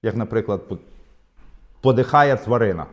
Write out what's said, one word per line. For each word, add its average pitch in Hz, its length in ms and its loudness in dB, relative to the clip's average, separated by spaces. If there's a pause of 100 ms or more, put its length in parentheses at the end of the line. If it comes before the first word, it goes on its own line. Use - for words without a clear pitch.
як, 107 140 -2
наприклад, 107 520 -4
по-, 90 100 -10 (1040)
подихає 135 560 4
тварина. 107 560 -2